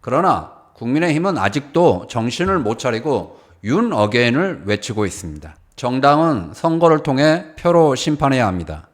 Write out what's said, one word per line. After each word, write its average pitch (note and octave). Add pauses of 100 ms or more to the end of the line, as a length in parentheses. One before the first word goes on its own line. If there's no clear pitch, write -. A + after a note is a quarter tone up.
그러나 B2+ (220)
국민의힘은 D#3
아직도 C#3+
정신을 E3
못 A2+
차리고 A#2 (240)
윤 F#3
어게인을 A#2+
외치고 G#2
있습니다. D#2 (180)
정당은 C3
선거를 E3
통해 D#3 (120)
표로 E3
심판해야 C3+
합니다. D#2+